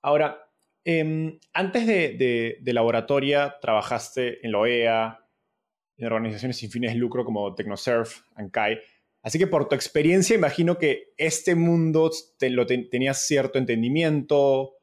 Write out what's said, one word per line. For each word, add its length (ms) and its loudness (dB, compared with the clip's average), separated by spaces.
Ahora, 440 0
em, 560 -2
antes 340 -2
de, 260 2
de, 480 0
de 120 -2
laboratoria, 880 2
trabajaste 840 -2
en 60 -4
la 80 0
oea, 680 0
en 80 -10
organizaciones 520 -4
sin 140 -12
fines 220 -4
de 60 -2
lucro 260 -2
como 300 -4
Tecnosurf, 640 -4
Ankai. 440 -4
Así 160 -6
que 80 2
por 200 0
tu 80 2
experiencia, 600 2
imagino 420 2
que 400 -2
este 380 0
mundo 560 2
te, 120 0
lo 160 2
ten-, 240 -2
tenías 360 -2
cierto 340 0
entendimiento 1200 2